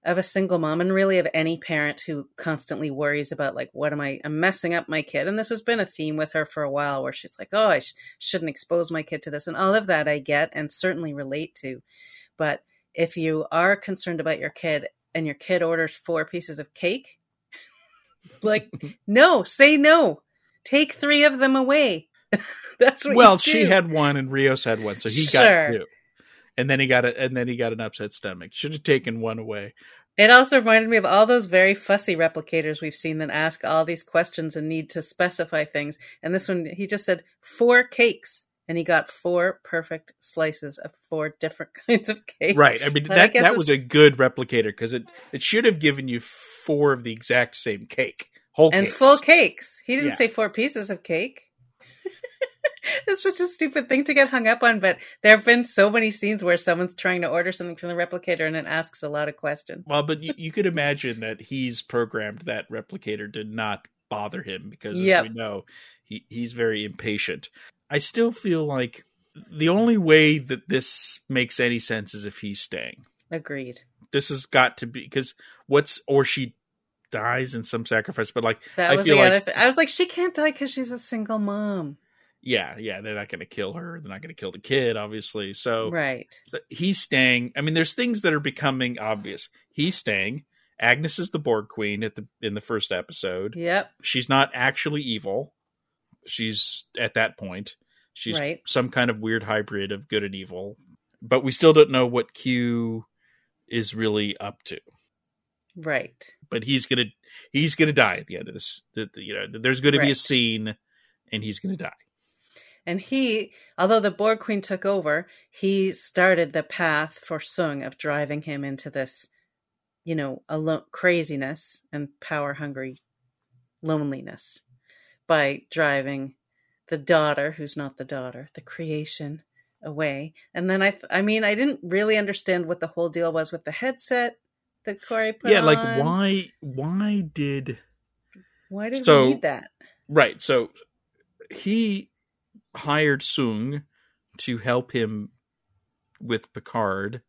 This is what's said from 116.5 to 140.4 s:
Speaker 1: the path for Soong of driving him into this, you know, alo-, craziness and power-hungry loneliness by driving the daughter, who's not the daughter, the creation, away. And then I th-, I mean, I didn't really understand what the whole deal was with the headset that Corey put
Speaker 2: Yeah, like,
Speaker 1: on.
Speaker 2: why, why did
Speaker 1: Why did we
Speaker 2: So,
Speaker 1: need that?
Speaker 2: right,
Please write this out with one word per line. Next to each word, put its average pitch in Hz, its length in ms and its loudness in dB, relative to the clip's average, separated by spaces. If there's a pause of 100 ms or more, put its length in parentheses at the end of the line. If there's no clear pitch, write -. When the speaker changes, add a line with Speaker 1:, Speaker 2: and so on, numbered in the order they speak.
Speaker 1:
the 160 100 -2
path 156 600 -2
for 160 160 -8
Soong 147 480 -6
of 135 100 -12
driving 147 460 -4
him 143 220 -8
into 135 260 -10
this, - 380 -10 (760)
you 165 100 -6
know, 139 360 -6
alo-, 156 420 -2
craziness 156 880 -2 (100)
and 147 160 -8 (120)
power-hungry 143 800 -8 (840)
loneliness 147 800 -6 (640)
by 143 440 0
driving 139 640 -2 (540)
the 160 100 -4
daughter, 151 540 2
who's 151 240 -12
not 143 200 -8
the 135 80 -12
daughter, 127 500 -12
the - 60 -18
creation, 151 800 -10 (400)
away. 151 520 -6 (180)
And 175 160 -4
then 190 140 2
I 196 80 4
th-, 202 200 -16
I 185 120 0
mean, 214 220 0
I 208 100 2
didn't 262 280 -2
really 208 360 0
understand 190 480 -2
what 170 140 -4
the 165 60 -4
whole 170 220 -4
deal 165 240 -2
was 160 200 -2
with 165 120 -12
the 156 80 -10
headset 247 640 -4 (480)
that 202 220 -8
Corey 220 260 -2
put 220 180 -4
Speaker 2:
Yeah, 208 100 8
like, 156 180 6
Speaker 1:
on. 131 200 -2
Speaker 2:
why, 190 520 0 (100)
why 180 720 -4
did 139 460 -6 (920)
Speaker 1:
Why 208 220 -8
did 262 80 -4
we 262 60 -6
Speaker 2:
So, 139 240 8
Speaker 1:
need 143 140 0
that? 139 280 -6 (380)
Speaker 2:
right, 143 340 2